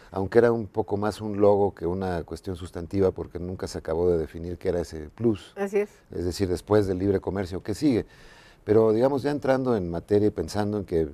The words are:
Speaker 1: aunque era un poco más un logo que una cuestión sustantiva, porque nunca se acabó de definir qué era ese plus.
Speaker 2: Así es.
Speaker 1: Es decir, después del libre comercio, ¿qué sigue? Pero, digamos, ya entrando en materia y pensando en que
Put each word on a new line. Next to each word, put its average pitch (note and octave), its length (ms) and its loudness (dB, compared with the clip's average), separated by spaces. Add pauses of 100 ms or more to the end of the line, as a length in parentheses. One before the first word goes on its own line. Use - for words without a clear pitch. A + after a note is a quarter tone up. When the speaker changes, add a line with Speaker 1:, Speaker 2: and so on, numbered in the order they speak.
(100)
Speaker 1:
aunque F#2+ 280 2
era A#2 120 6
un A#2 160 -2
poco G2+ 300 -4
más G#2 240 -4
un G#2 200 -4
logo G2+ 320 6
que E2+ 140 -8
una F2+ 380 -2
cuestión E2+ 320 -10
sustantiva, F2+ 560 0
porque E2+ 260 -10
nunca F#2 300 -8
se F2 100 -8
acabó E2 320 0
de E2+ 80 4
definir E2+ 400 -6
qué F#2+ 100 -4
era E2+ 120 0
ese D#2 280 -10
plus. A2+ 480 -4
Speaker 2:
Así G3+ 220 -4
es. G#3 100 -2 (220)
Speaker 1:
Es - 160 -6
decir, F#2 200 -2
después G2 400 2
del F#2 120 -2
libre F#2+ 220 0
comercio, F#2 420 -6
¿qué G#2+ 120 -6
sigue? B2+ 300 0 (600)
Pero, A2 280 4
digamos, C3 300 2
ya C#3+ 80 0
entrando C3 460 0
en F2 120 -2
materia G2+ 380 2
y G2+ 40 4
pensando G#2 460 -4
en G2 80 -4
que D#2+ 300 0